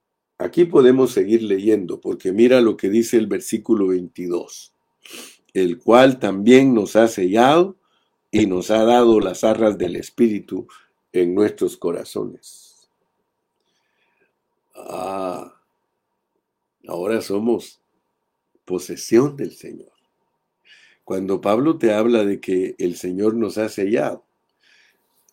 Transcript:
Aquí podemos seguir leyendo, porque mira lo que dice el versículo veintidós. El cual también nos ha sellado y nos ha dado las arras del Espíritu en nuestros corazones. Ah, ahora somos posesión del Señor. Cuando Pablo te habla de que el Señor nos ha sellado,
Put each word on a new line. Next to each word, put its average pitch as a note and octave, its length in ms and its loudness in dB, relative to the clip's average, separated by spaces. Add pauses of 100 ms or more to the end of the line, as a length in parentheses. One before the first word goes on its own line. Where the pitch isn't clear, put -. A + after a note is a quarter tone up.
(380)
Aquí - 260 0
podemos C3 480 4
seguir G#2 300 0
leyendo, G2 580 -2
porque F#2+ 320 -8
mira B2 280 4
lo A2 160 2
que G2+ 140 -4
dice A2+ 260 0
el A2 100 2
versículo G2+ 600 -2
veintidós. F2+ 880 -8 (800)
El F2+ 240 -2
cual C3 400 6
también A#2 560 4
nos G#2 220 0
ha A2+ 120 6
sellado B2 680 2 (540)
y A2 160 2
nos F2+ 240 -4
ha A2 140 2
dado A#2 360 6
las F#2 240 -4
arras G#2+ 340 0
del F2 180 -4
Espíritu G2 680 -4 (460)
en F2+ 220 0
nuestros G2+ 440 -2
corazones. - 1120 -12 (1800)
Ah, F#2+ 800 -10 (1300)
ahora F#2 360 -4
somos G#2 580 -6 (840)
posesión A2+ 680 -2
del G#2+ 160 -10
Señor. - 400 -20 (1120)
Cuando F#2+ 360 -4
Pablo C3 380 0
te A2 160 2
habla A2 300 2
de G2+ 160 -2
que F#2 380 -4
el F2 180 -4
Señor G2 380 -4
nos G#2+ 220 -4
ha A2 120 -4
sellado, G#2+ 580 -4 (1040)